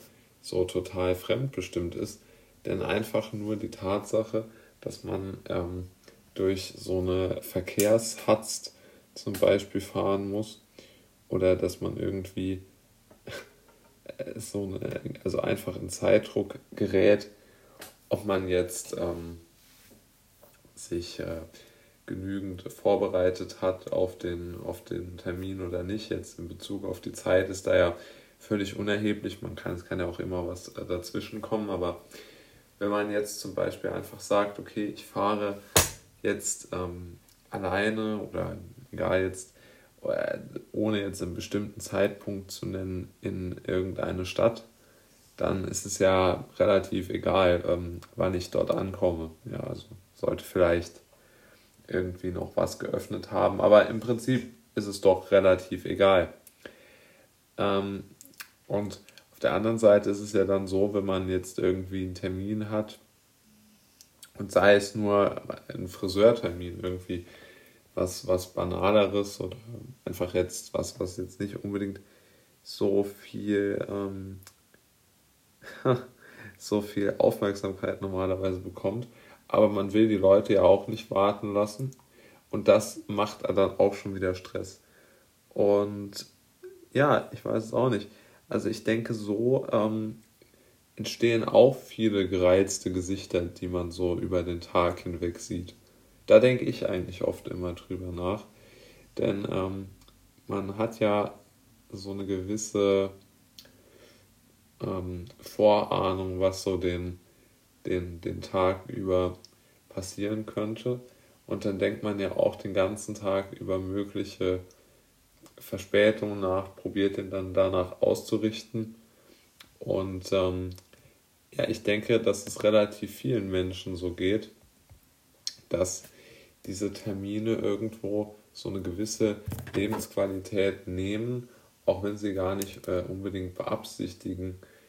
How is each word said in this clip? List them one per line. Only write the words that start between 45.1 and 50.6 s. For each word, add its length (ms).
dann 300
ist 180
es 140
ja 460
relativ 500
egal, 580
ähm, 340
wann 180
ich 180
dort 200
ankomme. 600
Ja, 160
also 260
sollte 300
vielleicht 580